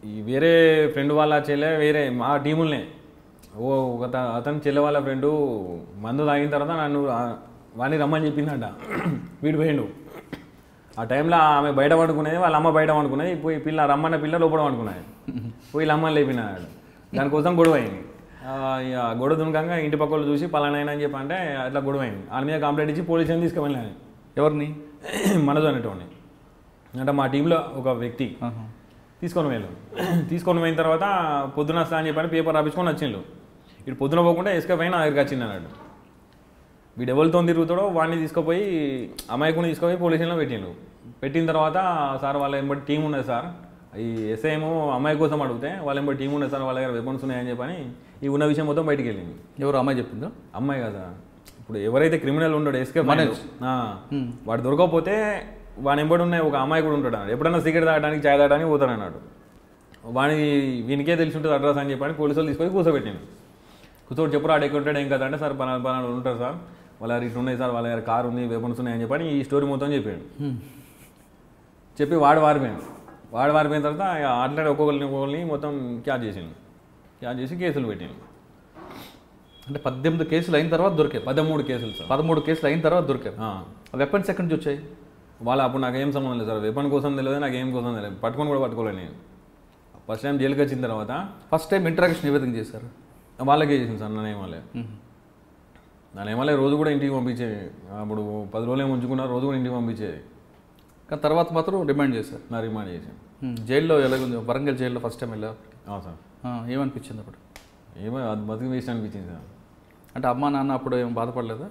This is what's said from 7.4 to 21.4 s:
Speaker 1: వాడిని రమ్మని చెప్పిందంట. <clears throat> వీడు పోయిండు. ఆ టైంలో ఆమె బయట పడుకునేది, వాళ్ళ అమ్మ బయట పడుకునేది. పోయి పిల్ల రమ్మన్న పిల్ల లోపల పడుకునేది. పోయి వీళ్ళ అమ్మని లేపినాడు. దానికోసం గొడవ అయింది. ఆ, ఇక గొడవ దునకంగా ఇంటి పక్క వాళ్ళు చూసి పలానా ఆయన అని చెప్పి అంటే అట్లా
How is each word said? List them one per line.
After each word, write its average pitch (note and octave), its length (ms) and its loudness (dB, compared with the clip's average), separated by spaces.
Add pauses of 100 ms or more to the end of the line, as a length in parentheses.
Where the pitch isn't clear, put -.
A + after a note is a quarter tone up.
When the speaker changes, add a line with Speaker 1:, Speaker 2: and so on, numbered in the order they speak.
Speaker 1:
వాడిని C#3+ 220 0
రమ్మని D#3 280 2
చెప్పిందంట. D3 380 -2 (400)
<clears throat> D3 380 -6
వీడు D#3 140 2
పోయిండు. D3 320 2 (1120)
ఆ A2+ 60 -2
టైంలో D3 320 2
ఆమె D3 340 6
బయట C#3 220 4
పడుకునేది, D#3+ 440 2
వాళ్ళ E3+ 200 4
అమ్మ D#3+ 140 4
బయట D#3 200 4
పడుకునేది. D3+ 500 2
పోయి D#3 200 -2
పిల్ల D#3 260 2
రమ్మన్న D#3 300 2
పిల్ల D3+ 200 0
లోపల D#3+ 280 4
పడుకునేది. A2+ 760 -6
పోయి A2+ 380 -8
వీళ్ళ D#3 140 2
అమ్మని D#3 220 2
లేపినాడు. A2 680 0 (320)
దానికోసం D3+ 420 2
గొడవ E3 160 8
అయింది. G#2+ 300 -2 (420)
ఆ, C3 340 -2
ఇక B2 380 -2
గొడవ C#3 180 2
దునకంగా D#3+ 400 0
ఇంటి D3+ 200 0
పక్క D3 160 2
వాళ్ళు D3 160 0
చూసి D3 180 0
పలానా D3 320 0
ఆయన D3 120 -2
అని D3 120 -4
చెప్పి C#3+ 140 -2
అంటే C#3 180 -6
అట్లా C#3 460 -4